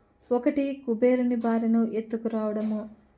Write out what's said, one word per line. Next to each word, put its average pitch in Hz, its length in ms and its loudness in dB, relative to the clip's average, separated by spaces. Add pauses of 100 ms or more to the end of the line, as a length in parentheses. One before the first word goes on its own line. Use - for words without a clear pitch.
(320)
ఒకటి 277 540 0
కుబేరుని 247 500 2
భార్యను 226 560 2
ఎత్తుకురావడము, 214 960 -4 (300)